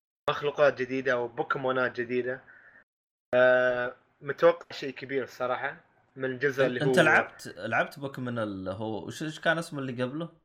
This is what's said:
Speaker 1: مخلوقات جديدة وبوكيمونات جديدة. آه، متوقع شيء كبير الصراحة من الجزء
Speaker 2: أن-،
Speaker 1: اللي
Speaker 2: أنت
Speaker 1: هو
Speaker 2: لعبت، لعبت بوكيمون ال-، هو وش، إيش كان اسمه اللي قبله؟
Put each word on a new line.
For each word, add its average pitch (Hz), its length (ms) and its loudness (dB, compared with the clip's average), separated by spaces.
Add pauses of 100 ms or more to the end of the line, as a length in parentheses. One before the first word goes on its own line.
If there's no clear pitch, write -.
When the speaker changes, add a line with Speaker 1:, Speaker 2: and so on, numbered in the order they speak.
(300)
Speaker 1:
مخلوقات 147 440 2
جديدة 131 440 0
وبوكيمونات 127 840 -2
جديدة. 123 400 -2 (960)
آه، 127 600 4 (240)
متوقع 165 500 4
شيء 135 240 -8
كبير 135 280 -4
الصراحة 127 540 -4 (400)
من 131 80 -4
الجزء 131 380 0
Speaker 2:
أن-، 131 40 6
Speaker 1:
اللي 123 160 -2
Speaker 2:
أنت 131 160 4
Speaker 1:
هو 160 60 6
Speaker 2:
لعبت، 123 520 0
لعبت 113 420 -4
بوكيمون 127 400 -6
ال-، 98 300 -4
هو 101 380 -6
وش، 117 160 -10
إيش 156 180 -8
كان 165 180 0
اسمه 147 220 -8
اللي 127 240 -6
قبله؟ 151 280 -6 (120)